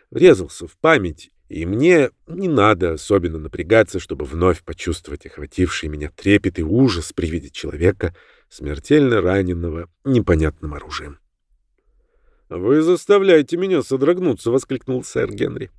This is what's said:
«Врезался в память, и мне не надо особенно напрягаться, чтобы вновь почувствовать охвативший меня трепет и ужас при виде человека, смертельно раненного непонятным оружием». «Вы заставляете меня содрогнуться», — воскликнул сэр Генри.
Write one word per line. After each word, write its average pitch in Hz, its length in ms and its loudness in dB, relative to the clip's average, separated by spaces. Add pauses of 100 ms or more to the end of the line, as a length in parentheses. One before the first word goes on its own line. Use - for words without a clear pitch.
«Врезался 95 580 4
в - 100 -20
память, 113 520 0 (180)
и 160 180 -8
мне 143 440 2 (180)
не 180 200 -6
надо 101 460 2
особенно 85 440 -2
напрягаться, 90 640 0
чтобы 76 260 -8
вновь 82 380 0
почувствовать - 640 -10
охвативший 80 640 -6
меня 76 200 -8
трепет 98 480 0
и 85 60 -4
ужас 95 500 0
при 85 140 -4
виде 78 240 -8
человека, 85 640 -2 (340)
смертельно 113 720 0
раненного 85 680 -2 (140)
непонятным 80 680 0
оружием». - 460 -14 (1300)
«Вы 113 320 2
заставляете 175 760 4
меня 180 260 0
содрогнуться», — 143 680 0
воскликнул 127 520 -4
сэр 120 280 -4
Генри. - 480 -6